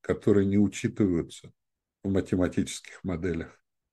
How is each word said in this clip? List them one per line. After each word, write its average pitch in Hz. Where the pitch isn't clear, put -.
которые 98
не 98
учитываются 98
в 98
математических -
моделях. 85